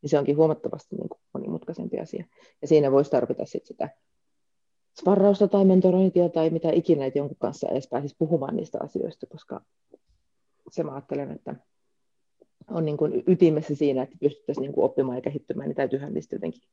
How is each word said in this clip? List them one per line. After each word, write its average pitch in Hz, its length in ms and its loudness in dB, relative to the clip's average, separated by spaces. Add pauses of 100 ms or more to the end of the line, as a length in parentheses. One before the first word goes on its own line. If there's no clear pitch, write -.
Niin 143 80 -4
se 147 80 4
onkin 143 180 2
huomattavasti - 600 0
niin - 120 -8
kuin - 120 -16 (140)
monimutkaisempi - 640 -8
asia. 170 240 -10 (380)
Ja 143 60 -8
siinä 147 240 4
voisi 143 180 4
tarvita - 360 -2
sit - 200 -12
sitä - 220 -8 (1120)
sparrausta 202 480 4
tai 196 160 4
mentorointia 185 640 4
tai 165 220 0
mitä 165 200 -2
ikinä, 156 360 2
että 131 120 -2
jonkun 143 220 -6
kanssa - 280 -4
edes 139 200 -4
pääsisi 135 300 -6
puhumaan 151 380 -2
niistä - 240 -6
asioista, - 460 -8
koska - 340 -16 (1080)
se - 120 -6
mä 151 100 -6
ajattelen, 139 380 -8
että - 240 -12 (1160)
on 170 140 -4
niin 151 120 -4
kuin 147 300 0
ytimessä 156 480 4
siinä, 139 280 0
että - 180 -10
pystyttäisiin 143 420 -2
niin 139 100 -8
kuin - 120 2
oppimaan 131 340 0
ja 127 40 -10
kehittymään, 143 460 -6
niin 139 80 -6
täytyyhän 139 380 -4
niistä - 220 -8
jotenkin - 260 -10 (100)